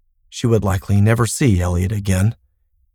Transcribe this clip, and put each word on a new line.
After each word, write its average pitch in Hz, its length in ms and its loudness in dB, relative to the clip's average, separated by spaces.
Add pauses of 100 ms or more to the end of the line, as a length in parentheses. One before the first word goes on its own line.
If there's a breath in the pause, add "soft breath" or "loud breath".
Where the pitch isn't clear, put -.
(300)
She - 160 -6
would 113 180 2
likely 101 380 0
never 117 240 2
see 104 360 0
Elliot 90 300 -2
again. 101 440 -2 (600)